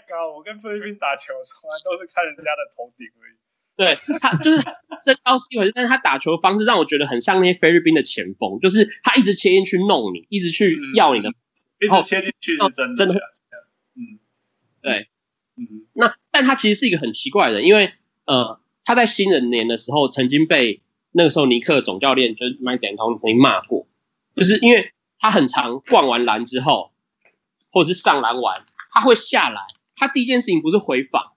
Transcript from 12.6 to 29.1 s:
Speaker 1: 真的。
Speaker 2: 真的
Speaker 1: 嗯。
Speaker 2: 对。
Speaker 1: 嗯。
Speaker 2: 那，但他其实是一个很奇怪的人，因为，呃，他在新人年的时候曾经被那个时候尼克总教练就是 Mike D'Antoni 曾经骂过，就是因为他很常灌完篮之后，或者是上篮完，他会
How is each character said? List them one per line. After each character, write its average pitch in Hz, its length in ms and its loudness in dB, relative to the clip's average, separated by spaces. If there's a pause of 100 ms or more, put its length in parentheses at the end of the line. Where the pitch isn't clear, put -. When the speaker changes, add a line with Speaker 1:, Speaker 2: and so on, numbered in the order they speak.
Speaker 1:
真 127 200 -6
的。 123 60 -10
Speaker 2:
真 196 140 2
的 180 60 0 (800)
Speaker 1:
嗯。 127 240 -20 (600)
Speaker 2:
对。 104 280 -6 (460)
Speaker 1:
嗯。 240 380 -18
Speaker 2:
那， 226 200 0 (160)
但 285 140 0
他 269 100 2
其 220 200 0
实 208 60 -2
是 262 80 0
一 202 40 2
个 165 80 -2
很 120 120 -6
奇 - 180 -10
怪 170 180 2
的 110 80 0
人， 107 100 -2
因 190 80 6
为， 202 200 2 (320)
呃， 123 340 -2 (240)
他 240 100 0
在 240 120 4
新 196 260 2
人 123 180 2
年 117 180 -2
的 117 100 -2
时 - 140 -10
候 143 180 2
曾 131 180 -2
经 147 180 2
被 135 360 0 (300)
那 165 120 4
个 156 60 6
时 156 100 0
候 143 60 2
尼 120 140 2
克 131 220 0
总 98 180 -8
教 135 140 2
练 120 220 0
就 123 100 -8
是 127 140 -6
Mike 123 200 -6
D'Antoni 110 400 -6
曾 113 100 -2
经 113 100 2
骂 117 220 2
过， - 260 -8 (480)
就 - 80 0
是 185 160 4
因 233 140 6
为 214 180 2 (280)
他 220 100 0
很 185 180 2
常 127 340 -4
灌 180 260 4
完 120 180 0
篮 113 200 -2
之 123 160 -6
后， 131 300 -2 (800)
或 180 120 2
者 165 100 -2
是 180 60 -4
上 147 220 0
篮 120 200 -2
完， 95 200 -4 (300)
他 - 100 4
会 240 140 4